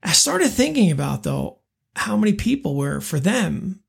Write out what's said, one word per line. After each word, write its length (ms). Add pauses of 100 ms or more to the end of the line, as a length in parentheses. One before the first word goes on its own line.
I 120
started 340
thinking 440
about, 320
though, 340 (400)
how 180
many 160
people 440
where 260
for 180
them 680